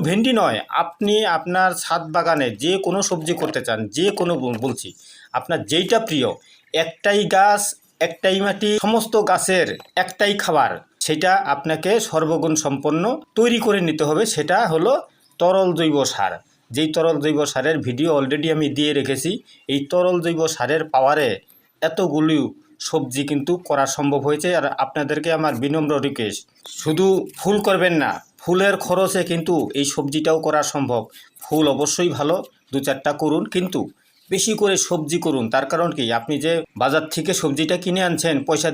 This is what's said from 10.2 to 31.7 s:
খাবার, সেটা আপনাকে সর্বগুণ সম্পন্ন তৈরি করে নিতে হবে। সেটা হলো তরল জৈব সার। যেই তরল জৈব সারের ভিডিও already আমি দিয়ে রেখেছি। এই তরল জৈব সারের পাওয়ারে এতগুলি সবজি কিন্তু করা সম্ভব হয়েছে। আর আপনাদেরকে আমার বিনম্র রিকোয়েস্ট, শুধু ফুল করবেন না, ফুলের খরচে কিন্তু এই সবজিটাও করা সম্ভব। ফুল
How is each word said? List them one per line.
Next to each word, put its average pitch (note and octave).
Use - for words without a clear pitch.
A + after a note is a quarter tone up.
খাবার, C3+
সেটা D#3+
আপনাকে D#3+
সর্বগুণ D#3+
সম্পন্ন D3
তৈরি A#3
করে G3+
নিতে D#3
হবে। D#3
সেটা D#3
হলো E3+
তরল F#3
জৈব D#3+
সার। F#2
যেই D3+
তরল E3
জৈব D3+
সারের D3
ভিডিও B2+
already C#3+
আমি D3+
দিয়ে D3
রেখেছি। C3+
এই C#3+
তরল F3+
জৈব E3
সারের C#3+
পাওয়ারে C#3
এতগুলি D#3
সবজি B2+
কিন্তু C#3+
করা C#3
সম্ভব C#3+
হয়েছে। D3+
আর C#3
আপনাদেরকে D3+
আমার D#3
বিনম্র D3+
রিকোয়েস্ট, G#2+
শুধু D#3+
ফুল G#3
করবেন F3+
না, A2+
ফুলের F#3+
খরচে F#3
কিন্তু E3+
এই C#3+
সবজিটাও D#3
করা D3+
সম্ভব। B2
ফুল D3+